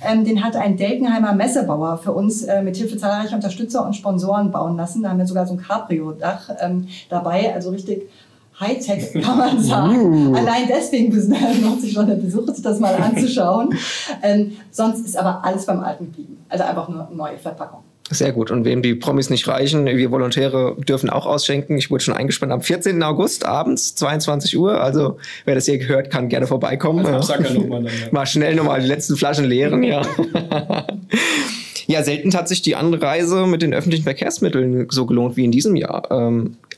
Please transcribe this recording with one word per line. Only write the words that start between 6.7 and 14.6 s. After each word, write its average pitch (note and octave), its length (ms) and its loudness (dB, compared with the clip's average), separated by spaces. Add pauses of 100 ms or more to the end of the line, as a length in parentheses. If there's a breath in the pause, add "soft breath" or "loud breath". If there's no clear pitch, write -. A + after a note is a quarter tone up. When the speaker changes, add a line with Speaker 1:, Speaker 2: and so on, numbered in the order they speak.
Speaker 1:
dabei, F3 460 0
also F3+ 160 -6
richtig G3 380 -6 (500 loud breath)
Hightech, G#3+ 540 -4 (100)
kann B3 140 2
man - 260 4
sagen. D#3 680 4
Speaker 2:
Uh. C3 40 6
Speaker 1:
Allein B2+ 320 2
deswegen B3 460 2
bes-, G3+ 160 2
<laughs> A#3+ 340 2
lohnt A3 200 2
sich G3+ 100 -2
schon G#3 140 2
der G3 80 4
Besuch, F#3 400 -2
sich - 80 -12
das G#3+ 180 0
mal F#3+ 140 2
anzuschauen. A#3 800 2 (480 loud breath)
Ähm, G#3 300 2 (180 loud breath)